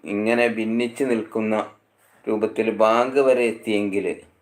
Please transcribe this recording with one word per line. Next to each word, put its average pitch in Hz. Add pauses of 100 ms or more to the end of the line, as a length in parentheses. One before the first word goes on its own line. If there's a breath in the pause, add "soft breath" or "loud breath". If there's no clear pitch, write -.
(140)
ഇങ്ങനെ 117 (120)
ഭിന്നിച്ച് 117
നിൽക്കുന്ന 110 (720 soft breath)
രൂപത്തിൽ 110 (180)
ബാങ്ക് 123
വരെ 123
എത്തിയെങ്കിൽ 101 (340)